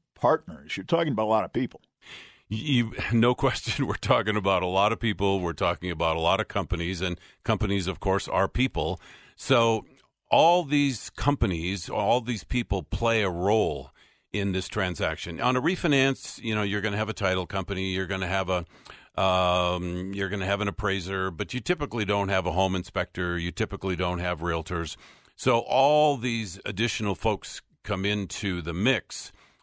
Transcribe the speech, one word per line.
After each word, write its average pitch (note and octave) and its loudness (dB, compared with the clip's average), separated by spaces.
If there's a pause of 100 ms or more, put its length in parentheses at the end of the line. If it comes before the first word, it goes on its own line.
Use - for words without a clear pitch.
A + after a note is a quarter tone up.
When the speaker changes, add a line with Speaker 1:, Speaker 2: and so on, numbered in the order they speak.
(140)
Speaker 1:
partners, F2+ 0
you're G2 -6
talking E3 2
about A2 0
a A2 4
lot G#2 4
of E2+ -8
people. - -4 (680)
Speaker 2:
You, A#2 0 (200)
no A#2+ 6
question, B2 -2
<laughs> - -4
we're G#2 0
talking G#2+ 2
about F#2+ 2
a F2+ 0
lot G2 4
of G2+ -6
people. G2 0
We're E2+ -2
talking F2 -2
about E2 0
a E2 -2
lot E2+ 4
of G#2 -2
companies, F2 -4
and F2+ -4 (240)
companies, G2 0
of F2+ -4
course, F#2+ 0
are F#2+ 2
people. F2+ -2 (340)
So A#2 2 (460)
all E3 6
these C#3+ 0
companies, F#2+ 0
all A2 2
these A2+ -6
people G#2+ -2
play A2+ 0
a F#2+ 0
role F2 0 (420)
in G2 -2
this F#2 -2
transaction. F2 -4
On B2+ 0
a B2+ -2
refinance, C#3 0
you A2 -2
know, G#2+ 0
you're G2+ -2
gonna G2+ -2
have G#2+ -2
a A2 -4
title F#2 0
company, F#2+ -4
you're F#2 -2
gonna F#2+ -4
have F#2+ -2
a, F2+ 0 (560)
um, F2+ 2
you're G2 -4
gonna F#2+ -4
have G2 0
an G#2 0
appraiser, F#2+ -2
but E2+ -8
you B2+ -4
typically B2 -2
don't G2+ 2
have F#2+ 2
a E2+ 0
home F#2 2
inspector, F2+ -4
you E2+ -4
typically F#2+ -2
don't F2 -2
have F2 -2
realtors. E2 -4 (400)
So A#2+ 4
all D3 4
these A2 -6
additional G#2 -2
folks - -2 (220)
come F#2+ -2
into G2 -2
the D#2+ -6
mix G#2+ -2 (300)